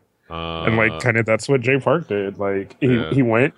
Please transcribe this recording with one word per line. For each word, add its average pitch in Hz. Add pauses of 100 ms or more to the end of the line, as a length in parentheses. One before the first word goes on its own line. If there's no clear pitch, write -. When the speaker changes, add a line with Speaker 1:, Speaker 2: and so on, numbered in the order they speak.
(340)
Speaker 1:
Uh, 82
Speaker 2:
And, 113
like, 110
kinda 117
that's 110
what 139
Jay 131
Park 156
did. 101
Like, 98
he, 127
Speaker 1:
Yeah. 80
Speaker 2:
he 131
went 117